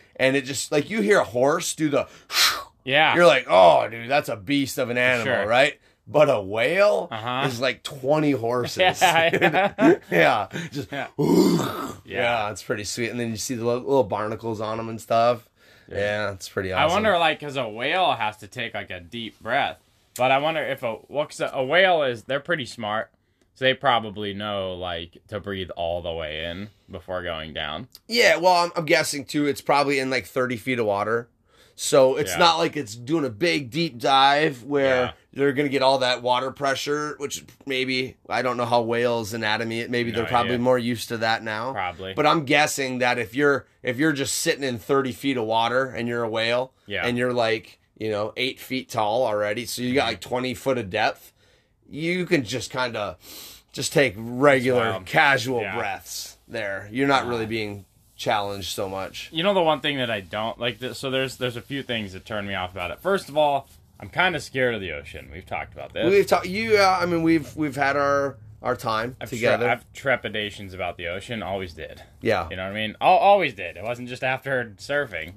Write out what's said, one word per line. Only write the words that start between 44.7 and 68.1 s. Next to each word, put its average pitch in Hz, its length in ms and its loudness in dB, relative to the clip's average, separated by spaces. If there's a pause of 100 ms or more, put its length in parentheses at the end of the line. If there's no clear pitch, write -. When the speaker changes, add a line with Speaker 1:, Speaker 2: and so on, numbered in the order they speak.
Speaker 1:
thirty 135 320 0
feet 139 240 -2
of 117 80 0
water 117 400 2
and 120 240 -6
you're 120 160 -2
a 113 40 -4
whale, 117 440 -2 (140)
Speaker 2:
Yeah. 98 200 -2
Speaker 1:
and 123 100 0
you're, 123 160 0
like, 113 460 -2 (180)
you 110 140 -6
know, 104 260 -2
eight 127 220 -4
feet 131 300 -8
tall 113 360 0
already, 107 420 -2
so 117 160 -8
you 123 120 -2
got, 139 80 2
Speaker 2:
Mm-hmm. 113 80 -2
Speaker 1:
like, 107 100 -8
twenty 123 340 -4
foot 131 240 -2
of 107 120 -6
depth, - 420 -2 (560)
you 170 380 -2
can 165 180 2
just 110 280 -8
kinda, 113 460 -4 (540)
just - 200 -6
take 135 240 4
regular, 123 720 2
Speaker 2:
Wild. 95 160 -8
Speaker 1:
casual 131 540 2
Speaker 2:
Yeah. 98 160 -6
Speaker 1:
breaths - 640 -8 (100)
there. 101 420 -8
You're 131 180 0
not 131 180 2
really 120 180 -2
Speaker 2:
Uh, 107 40 -6
Speaker 1:
being 104 360 -6 (320)
challenged 101 580 -4
so 101 140 -4
much. 95 440 -10
Speaker 2:
You 160 120 -4
know 202 100 2
the 190 80 4
one 156 180 2
thing 143 180 -2
that 123 120 -2
I 107 100 -2
don't 104 380 -6
like, 117 220 -4
th-, 120 160 -8
so 139 140 -8
there's, 131 260 -2
there's 123 200 -4
a 117 60 -10
few 139 220 -8
things 107 300 -6
that 92 100 -16
turn 104 240 -8
me 98 60 -6
off 92 180 -6
about 87 180 -8
it. - 100 -10
First 190 280 -2
of 139 80 -16
all, 143 320 0 (320)
I'm 104 80 -14
kinda 170 320 0
scared 127 340 0
of 107 60 -6
the 92 120 -6
ocean. 71 400 -12
We've 87 140 -16
talked 76 260 -10
about 71 200 -16
this. 98 180 -2
Speaker 1:
We've 196 160 6
talked, 175 200 2
you, 214 320 0
uh, 190 220 4
I 175 60 2
mean, 170 160 0
we've, 165 340 2
we've 151 200 -4
had 139 200 2
our, 139 400 0 (240)